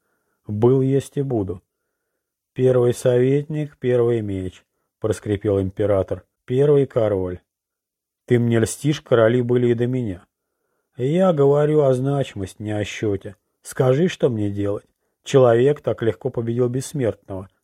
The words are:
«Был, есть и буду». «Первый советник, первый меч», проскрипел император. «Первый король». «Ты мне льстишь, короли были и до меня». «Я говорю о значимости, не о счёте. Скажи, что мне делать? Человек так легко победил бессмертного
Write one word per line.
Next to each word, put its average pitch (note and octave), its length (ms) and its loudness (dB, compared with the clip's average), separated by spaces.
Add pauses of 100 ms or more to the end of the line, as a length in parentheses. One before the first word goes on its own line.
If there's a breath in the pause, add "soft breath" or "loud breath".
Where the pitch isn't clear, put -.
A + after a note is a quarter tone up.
(460)
«Был, A#2+ 360 2
есть C3+ 340 -2
и D3 60 -4
буду». G#2 400 -6 (960)
«Первый B2+ 380 2
советник, C#3+ 800 -2
первый A#2+ 440 0
меч», F#2+ 440 -8 (340)
проскрипел G#2 640 -2
император. F#2+ 640 -2 (200)
«Первый C#3 420 2
король». F#2+ 520 -2 (880)
«Ты B2 140 4
мне A#2 200 2
льстишь, C#3 400 -2
короли A#2 440 2
были B2 240 0
и A#2+ 80 2
до A#2+ 100 -2
меня». A#2+ 400 -6 (680)
«Я E3+ 380 0
говорю D3 500 2
о C3+ 100 4
значимости, B2+ 680 -4
не G#2 80 -6
о G#2 120 -2
счёте. G2+ 520 -6 (260)
Скажи, C3+ 460 0
что E3 220 0
мне G#2+ 200 -2
делать? G2+ 360 -6 (380)
Человек C3 580 4
так - 200 -4
легко A#2 300 -4
победил A#2 360 -2
бессмертного A#2+ 800 -6 (160)